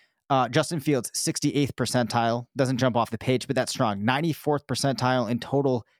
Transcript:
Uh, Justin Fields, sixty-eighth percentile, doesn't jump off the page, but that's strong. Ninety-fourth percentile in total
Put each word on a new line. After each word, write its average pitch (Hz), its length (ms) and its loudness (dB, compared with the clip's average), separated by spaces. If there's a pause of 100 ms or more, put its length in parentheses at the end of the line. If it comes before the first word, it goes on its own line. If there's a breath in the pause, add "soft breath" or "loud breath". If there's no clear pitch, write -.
(280 soft breath)
Uh, 131 200 2
Justin 156 300 0
Fields, 139 360 0
sixty-eighth 143 600 0
percentile, 117 800 0
doesn't 131 220 0
jump 123 200 2
off 113 140 2
the 113 60 -4
page, 127 300 -2
but - 100 -4
that's - 160 0
strong. 104 320 0
Ninety-fourth 143 640 0
percentile 127 640 0
in 120 80 0
total 131 480 0 (140)